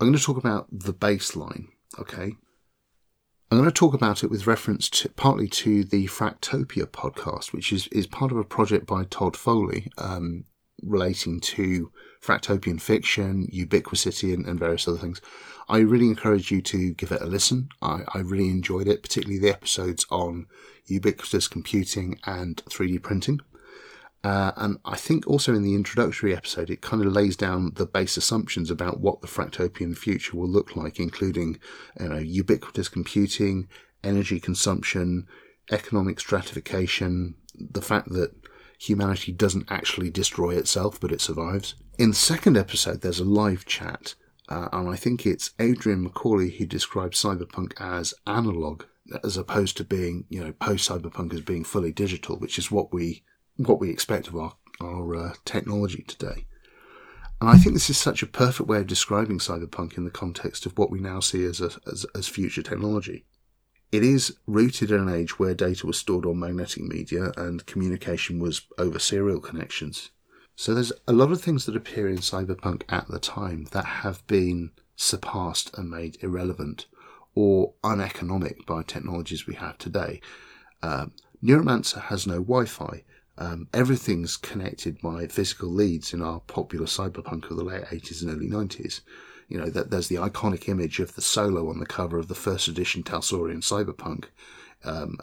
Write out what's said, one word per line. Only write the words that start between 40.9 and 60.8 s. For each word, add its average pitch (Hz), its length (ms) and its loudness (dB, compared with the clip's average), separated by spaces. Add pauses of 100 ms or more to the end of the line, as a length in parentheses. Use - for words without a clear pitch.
but 90 120 0
it - 80 -2
survives. 82 540 -2 (240)
In 117 120 8
the 98 60 4
second 160 400 6
episode, 95 440 0
there's 87 180 -2
a 90 60 0
live 101 420 4
chat, - 480 -6 (340)
uh, 87 240 -4
and 90 160 -2
I 90 80 -2
think 120 300 0
it's - 320 0
Adrian 113 440 4
Macaulay 92 480 2
who 90 160 -4
describes 90 540 -2
cyberpunk 92 600 -2
as 90 340 -4 (120)
analog, 90 580 0 (400)
as 98 120 -2
opposed 95 400 0
to - 80 -6
being, 90 440 -2
you 92 140 -6
know, 78 100 -8
post-cyberpunk 87 800 -2
as 82 60 -6
being 82 240 -4
fully 87 280 0
digital, 92 440 -2
which - 220 -6
is 87 120 -4
what 101 220 0
we, 85 320 -4 (320)
what - 240 6
we 92 100 -2
expect - 380 -2
of 87 80 -8
our, 80 160 -6 (280)
our, 87 360 -6
uh, 85 180 -6 (100)
technology 101 640 -2
today. - 400 -8 (920)
And 113 100 6
I 120 80 12
think 180 160 8
this - 160 0
is 139 80 0
such - 240 0
a - 60 -6
perfect - 400 0
way 107 100 2
of 98 80 -2
describing 101 540 0
cyberpunk 85 560 -6
in 90 80 -4
the 87 60 -6
context - 560 -8
of - 120 -12
what 101 140 4